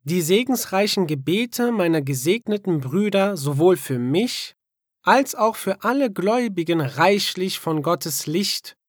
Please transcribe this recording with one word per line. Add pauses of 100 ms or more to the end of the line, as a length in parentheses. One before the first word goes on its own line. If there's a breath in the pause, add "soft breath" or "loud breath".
die
segensreichen
Gebete
meiner
gesegneten
Brüder
sowohl
für
mich (460)
als
auch
für
alle
Gläubigen
reichlich
von
Gottes
Licht (120)